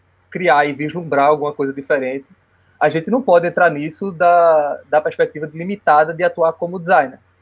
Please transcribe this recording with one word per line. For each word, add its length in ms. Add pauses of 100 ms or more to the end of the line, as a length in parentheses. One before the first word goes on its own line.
(300)
criar 360
e 60
vislumbrar 540
alguma 260
coisa 200
diferente, 540 (520)
a 100
gente 220
não 120
pode 240
entrar 240
nisso 420
da, 760
da 120
perspectiva 520
limitada 640
de 80
atuar 300
como 260
designer. 400 (240)